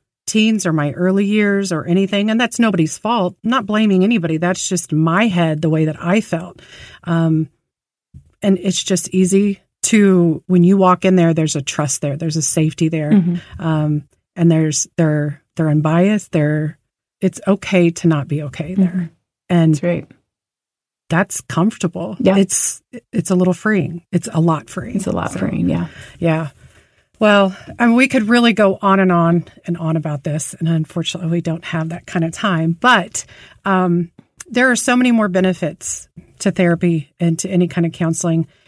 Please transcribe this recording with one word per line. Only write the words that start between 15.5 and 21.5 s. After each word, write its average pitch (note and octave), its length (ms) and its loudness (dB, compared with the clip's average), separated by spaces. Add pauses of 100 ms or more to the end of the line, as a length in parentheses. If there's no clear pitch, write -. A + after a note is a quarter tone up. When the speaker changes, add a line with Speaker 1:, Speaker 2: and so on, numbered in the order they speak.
Speaker 1:
they're D#3+ 140 0
unbiased. E3+ 640 2
They're, D3+ 460 -2 (420)
it's F#3 260 -2
okay F#3+ 440 2
to E3 160 -4
not D3+ 220 0
be D3 140 -4
okay D3 320 -10
there. F#3+ 120 2
Speaker 2:
Mm-hmm. F3 180 -2 (440)
Speaker 1:
And E3 260 4
Speaker 2:
That's C#3+ 80 -4
right. F3 280 -4 (1000)
Speaker 1:
that's F3 320 -2
comfortable. F3+ 800 -4